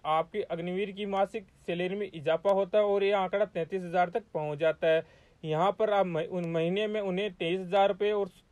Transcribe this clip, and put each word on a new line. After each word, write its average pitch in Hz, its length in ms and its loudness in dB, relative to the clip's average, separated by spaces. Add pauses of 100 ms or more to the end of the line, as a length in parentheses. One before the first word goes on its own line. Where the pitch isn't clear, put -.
आपकी 160 360 0
अग्निवीर 180 500 -4
की 202 140 -8
मासिक 196 420 -2 (200)
सैलरी 180 280 -2
में 208 180 -6
इजाफा 160 380 0
होता 196 260 2
है 208 60 6
और 202 200 2
ये 196 80 2
आंकड़ा 196 340 2
तैंतीस 180 380 -4
हजार 175 260 0
तक 214 140 -4 (100)
पहुंच 151 260 -4
जाता 160 280 2
है। 160 160 4 (420)
यहाँ 160 260 2
पर 214 180 0
आप 196 160 4
मही-, 165 240 -2
उन 175 200 -4
महीने 175 380 0
में 214 140 -2
उन्हें 202 320 -2
तेईस 175 260 -2
हजार 196 280 4
रुपये 202 240 0
और 202 160 0 (240)